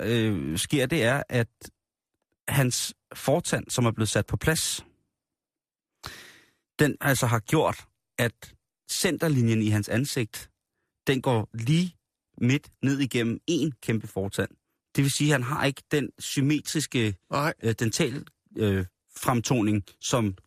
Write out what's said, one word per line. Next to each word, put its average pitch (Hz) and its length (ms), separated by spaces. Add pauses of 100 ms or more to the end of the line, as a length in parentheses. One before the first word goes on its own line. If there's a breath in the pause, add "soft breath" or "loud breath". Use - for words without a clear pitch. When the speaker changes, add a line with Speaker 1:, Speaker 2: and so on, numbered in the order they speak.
Speaker 1:
øh, 101 580
sker, 131 280
det 131 180
er, 127 240
at 120 180 (1000)
hans 131 460 (200)
fortand, 143 560
som 123 160
er 113 40
blevet 110 180
sat - 180
på - 100
plads, - 480 (1900 loud breath)
den 147 220
altså 135 260
har 117 120
gjort, 120 460 (340)
at 120 160 (560)
centerlinjen 127 720
i 107 60
hans 104 200
ansigt, 123 640 (560)
den 131 160
går 117 320
lige 156 420 (440)
midt 131 280 (140)
ned 135 160
igennem 117 480
en 156 260 (100)
kæmpe 110 240
fortand. 98 420 (480)
Det 139 80
vil 139 120
sige, 147 120
at 151 40
han 131 100
har 127 220
ikke 139 260
den 143 280
symmetriske, 135 960 (160)
Speaker 2:
Nej. 147 220 (100)
Speaker 1:
øh, 113 160
dental, 120 460 (320)
øh, 98 280 (320)
fremtoning, 110 640 (180)
som 107 340 (120)